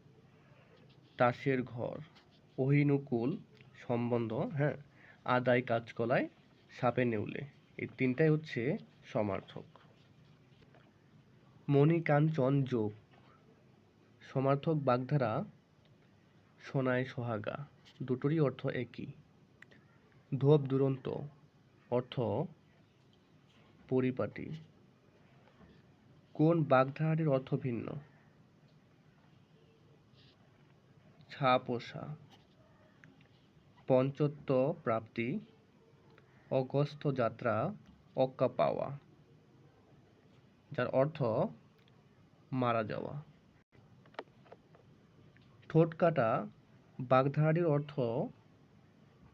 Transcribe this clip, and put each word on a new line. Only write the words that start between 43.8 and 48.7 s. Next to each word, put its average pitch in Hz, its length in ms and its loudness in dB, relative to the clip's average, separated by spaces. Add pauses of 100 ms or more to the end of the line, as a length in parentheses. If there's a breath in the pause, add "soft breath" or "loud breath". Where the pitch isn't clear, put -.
ঠোঁট 165 260 4
কাটা 156 520 2 (520)
বাগধারাটির 143 640 4
অর্থ 147 340 0 (1300)